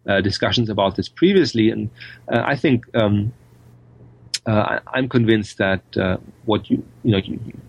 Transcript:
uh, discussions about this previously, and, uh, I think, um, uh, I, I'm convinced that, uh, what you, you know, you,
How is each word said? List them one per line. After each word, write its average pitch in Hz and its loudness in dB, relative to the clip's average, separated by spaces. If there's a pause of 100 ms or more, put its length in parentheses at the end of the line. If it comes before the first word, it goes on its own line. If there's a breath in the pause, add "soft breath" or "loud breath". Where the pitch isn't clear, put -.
(100)
uh, 98 2
discussions 110 -2
about 98 0
this 95 -4
previously, 151 2
and, 110 -4 (420 loud breath)
uh, 117 2
I 143 -2
think, 131 0
um, 104 0 (1120)
uh, 113 0
I, 107 0 (140)
I'm 131 0
convinced 113 0
that, 95 0 (160)
uh, 95 0 (300)
what 104 -2
you, - 0 (200)
you - 2
know, 98 4
you, - -6 (300)